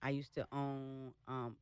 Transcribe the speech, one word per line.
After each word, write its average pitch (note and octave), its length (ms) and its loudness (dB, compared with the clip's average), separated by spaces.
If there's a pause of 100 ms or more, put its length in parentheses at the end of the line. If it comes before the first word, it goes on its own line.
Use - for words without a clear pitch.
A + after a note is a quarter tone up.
I C3+ 60 2
used C#3 280 2
to C#3+ 160 2
own, C3+ 600 0 (140)
um, A#2+ 360 -2